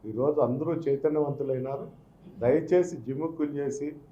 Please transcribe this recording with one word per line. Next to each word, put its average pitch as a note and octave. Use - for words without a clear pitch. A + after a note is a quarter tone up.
ఈరోజు C3+
అందరూ D3
చైతన్యవంతులైనారు. C#3
దయచేసి E3+
జిమ్ముక్కులు D3+
చేసి C#3+